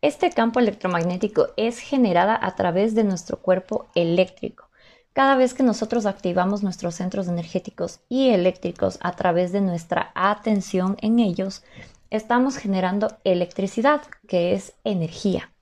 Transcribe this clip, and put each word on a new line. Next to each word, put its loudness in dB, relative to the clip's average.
Este 2
campo 2
electromagnético 0
es -2
generada 2
a -4
través 0
de 2
nuestro -4
cuerpo -2
eléctrico. -2
Cada 4
vez 2
que -2
nosotros 0
activamos -2
nuestros -4
centros -4
energéticos -6
y 2
eléctricos 0
a -4
través 0
de 0
nuestra -2
atención 0
en 2
ellos, -2
estamos 0
generando -2
electricidad, 0
que 0
es -8
energía. -4